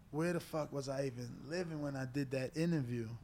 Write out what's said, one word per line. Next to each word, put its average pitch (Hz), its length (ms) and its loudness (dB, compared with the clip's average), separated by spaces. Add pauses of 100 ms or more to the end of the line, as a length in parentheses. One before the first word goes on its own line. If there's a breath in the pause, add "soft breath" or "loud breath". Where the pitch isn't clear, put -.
(120)
where 165 200 2
the 175 80 2
fuck 151 320 -2
was 139 160 -2
I 139 200 0
even 123 200 -4 (200)
living 165 340 -2
when 143 160 -2
I 131 80 0
did 127 260 0
that 131 240 0
interview? 131 540 2 (140)